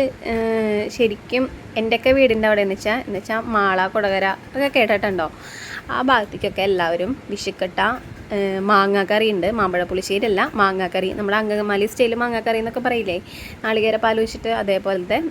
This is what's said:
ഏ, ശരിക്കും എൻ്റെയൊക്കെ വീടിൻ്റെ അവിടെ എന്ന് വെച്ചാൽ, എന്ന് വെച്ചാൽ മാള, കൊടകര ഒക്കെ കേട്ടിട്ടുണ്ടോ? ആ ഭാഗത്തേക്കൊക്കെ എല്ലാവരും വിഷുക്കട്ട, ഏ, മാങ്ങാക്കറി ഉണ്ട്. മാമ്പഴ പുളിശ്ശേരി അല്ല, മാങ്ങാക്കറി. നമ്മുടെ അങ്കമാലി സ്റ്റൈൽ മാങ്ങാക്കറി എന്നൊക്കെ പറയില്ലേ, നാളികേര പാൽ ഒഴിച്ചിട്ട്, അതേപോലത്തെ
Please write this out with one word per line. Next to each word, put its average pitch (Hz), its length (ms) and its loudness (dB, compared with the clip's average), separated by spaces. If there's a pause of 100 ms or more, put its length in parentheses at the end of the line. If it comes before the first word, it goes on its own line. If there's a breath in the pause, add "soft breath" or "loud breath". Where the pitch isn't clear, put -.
(320)
ഏ, - 20 -2 (600)
ശരിക്കും 233 480 0 (360)
എൻ്റെയൊക്കെ 226 380 2
വീടിൻ്റെ 226 320 4
അവിടെ 208 160 4
എന്ന് 190 120 0
വെച്ചാൽ, 214 280 -2
എന്ന് 202 140 -6
വെച്ചാൽ 220 200 -4 (140)
മാള, 196 260 4 (140)
കൊടകര 196 320 2 (300)
ഒക്കെ 277 200 0
കേട്ടിട്ടുണ്ടോ? 208 500 2 (680 loud breath)
ആ 240 40 0 (120)
ഭാഗത്തേക്കൊക്കെ 208 600 0
എല്ലാവരും 175 420 2 (200)
വിഷുക്കട്ട, 190 480 -6 (560)
ഏ, - 20 -2 (340)
മാങ്ങാക്കറി 202 640 4
ഉണ്ട്. 180 120 0 (120)
മാമ്പഴ 180 320 0
പുളിശ്ശേരി 196 400 -2
അല്ല, 196 100 2 (200)
മാങ്ങാക്കറി. 190 480 0 (100)
നമ്മുടെ 202 220 0
അങ്കമാലി 208 520 0
സ്റ്റൈൽ 233 200 2 (100)
മാങ്ങാക്കറി 226 400 -2
എന്നൊക്കെ 233 240 -6
പറയില്ലേ, 214 300 -2 (480 loud breath)
നാളികേര 220 400 2
പാൽ 220 180 2
ഒഴിച്ചിട്ട്, 226 380 -4
അതേപോലത്തെ 196 580 0 (120)